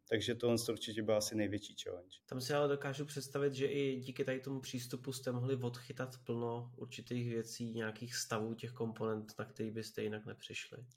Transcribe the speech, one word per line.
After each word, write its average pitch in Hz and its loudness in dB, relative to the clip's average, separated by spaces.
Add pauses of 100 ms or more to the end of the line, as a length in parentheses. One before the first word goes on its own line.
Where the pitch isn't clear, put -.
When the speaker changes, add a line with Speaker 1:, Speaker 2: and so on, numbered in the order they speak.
Speaker 1:
Takže 113 2
tohle 120 6 (120)
určitě 110 -2
byla 107 6
asi 107 2
největší 101 0
challenge. 90 -8
Speaker 2:
Tam 127 -6
si 127 0
ale 147 8
dokážu 139 0
představit, 139 2
že 135 4
i 135 2
díky 127 -2
tady 131 2
tomu 135 -2
přístupu 127 -4
jste - -2
mohli 123 2
odchytat 123 -2
plno 117 0
určitých 120 -2
věcí, 113 -2
nějakých 113 -2
stavů 113 0
těch 117 -6
komponent, 110 0
na 110 -4
který 110 -4
byste 107 -4
jinak 107 -2
nepřišli. - -8 (200)